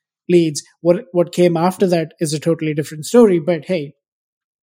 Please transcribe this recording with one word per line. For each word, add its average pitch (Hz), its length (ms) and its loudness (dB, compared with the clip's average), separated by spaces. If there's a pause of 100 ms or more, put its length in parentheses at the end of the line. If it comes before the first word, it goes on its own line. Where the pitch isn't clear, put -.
(300)
Leeds. 170 320 2 (180)
What, 175 320 0
what 175 200 -2
came 175 260 2
after 185 300 0
that 165 300 -2
is 151 140 -4
a 156 80 -6
totally 160 320 -2
different 151 320 -8
story, 208 360 4
but 156 260 -4
hey, 156 260 -4 (720)